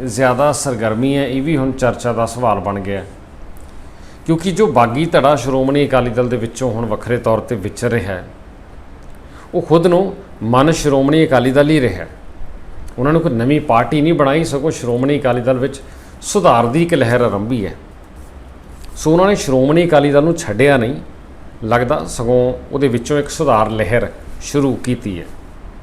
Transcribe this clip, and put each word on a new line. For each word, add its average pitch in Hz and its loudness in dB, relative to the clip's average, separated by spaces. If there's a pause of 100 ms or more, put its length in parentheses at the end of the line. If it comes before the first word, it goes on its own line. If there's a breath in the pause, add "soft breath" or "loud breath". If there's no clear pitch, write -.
ਜ਼ਿਆਦਾ 127 2
ਸਰਗਰਮੀ 120 -2
ਹੈ, 139 0
ਇਹ 131 -2
ਵੀ 151 0
ਹੁਣ 135 0
ਚਰਚਾ 123 -2
ਦਾ 113 0
ਸਵਾਲ 113 0
ਬਣ 101 -4
ਗਿਆ, 95 -6 (1200 loud breath)
ਕਿਉਂਕਿ 165 0
ਜੋ 196 2
ਬਾਗੀ 120 2
ਧੜਾ 165 4
ਸ਼੍ਰੋਮਣੀ 135 0
ਅਕਾਲੀ 123 2
ਦਲ 120 0
ਦੇ 123 -2
ਵਿੱਚੋਂ 113 -4
ਹੁਣ 113 -4
ਵੱਖਰੇ 113 -4
ਤੌਰ 113 0
'ਤੇ 120 -6
ਵਿਚਰ 104 -4
ਰਿਹਾ 101 -2
ਹੈ, 90 -12 (1300 loud breath)
ਉਹ 175 0
ਖੁਦ 170 4
ਨੂੰ 185 4 (300)
ਮਨ 127 4
ਸ਼੍ਰੋਮਣੀ 147 2
ਅਕਾਲੀ 131 2
ਦਲ 147 4
ਹੀ 156 4
ਰਿਹਾ। 92 -2 (920)
ਉਹਨਾਂ 139 2
ਨੇ 127 4
ਕੋਈ 135 0
ਨਵੀਂ 123 2
ਪਾਰਟੀ 123 2
ਨਹੀਂ 160 4
ਬਣਾਈ, 147 2
ਸਗੋਂ 139 -2
ਸ਼੍ਰੋਮਣੀ 131 0
ਅਕਾਲੀ 123 0
ਦਲ 127 2
ਵਿੱਚ 127 -4 (420 loud breath)
ਸੁਧਾਰ 135 4
ਦੀ 147 2
ਇੱਕ 170 0
ਲਹਿਰ 123 2
ਆਰੰਭੀ 107 -2
ਹੈ। 85 -8 (1300)
ਸੋ 156 2
ਉਹਨਾਂ 180 4
ਨੇ 202 2
ਸ਼੍ਰੋਮਣੀ 143 2
ਅਕਾਲੀ 147 4
ਦਲ 143 4
ਨੂੰ 165 2
ਛੱਡਿਆ 135 2
ਨਹੀਂ, 120 -2 (680)
ਲੱਗਦਾ 123 0
ਸਗੋਂ 123 0 (180)
ਉਹਦੇ 143 0
ਵਿੱਚੋਂ 120 0
ਇੱਕ 143 -4
ਸੁਧਾਰ 117 2
ਲਹਿਰ 107 0 (340)
ਸ਼ੁਰੂ 139 0 (100)
ਕੀਤੀ 104 -4
ਹੈ, 80 -10 (580)